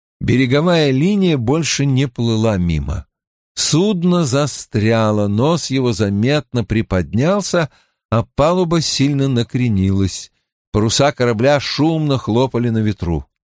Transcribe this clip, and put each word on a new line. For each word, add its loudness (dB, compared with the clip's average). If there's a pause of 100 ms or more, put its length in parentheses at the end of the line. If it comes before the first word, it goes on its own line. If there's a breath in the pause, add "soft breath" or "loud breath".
(200)
береговая 2
линия 2
больше -2
не 0
плыла 0
мимо. -2 (500)
Судно 0
застряло, 0
нос 0
его 0
заметно -2
приподнялся, 0 (420 soft breath)
а 0 (120)
палуба 2
сильно 0
накренилась. 0 (420)
Паруса 2
корабля 2
шумно -2
хлопали 0
на 0
ветру. -2 (260)